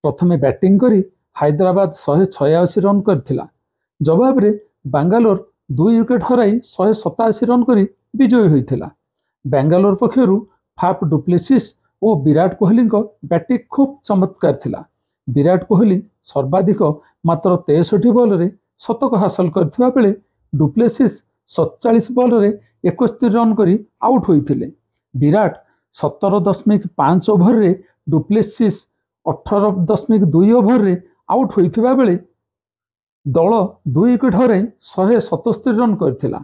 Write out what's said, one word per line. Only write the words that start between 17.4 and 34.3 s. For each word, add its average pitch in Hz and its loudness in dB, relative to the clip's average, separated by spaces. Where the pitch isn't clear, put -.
ତେଷଠି 175 2
ବଲରେ 208 2
ଶତକ 233 -4
ହାସଲ 185 0
କରିଥିବା 185 -2
ବେଳେ 233 2
ଡୁପ୍ଲେସିସ୍ 220 0
ସତଚାଳିଶ 226 -2
ବଲରେ 240 2
ଏକସ୍ତରୀ 220 -2
run 226 0
କରି 196 2
ଆଉଟ୍ 247 0
ହୋଇଥିଲେ। 143 0
ବିରାଟ 160 0
ସତର 196 -2
ଦଶମିକ 202 -2
ପାଞ୍ଚ 160 0
ଓଭରରେ, 208 2
duplexis 202 -2
ଅଠର 202 -4
ଦଶମିକ 214 0
ଦୁଇ 170 2
ଓଭରରେ 220 2
ଆଉଟ୍ 247 -2
ହୋଇଥିବା 220 0
ବେଳେ 240 2
ଦଳ 165 0
ଦୁଇ 170 0
wicket 247 0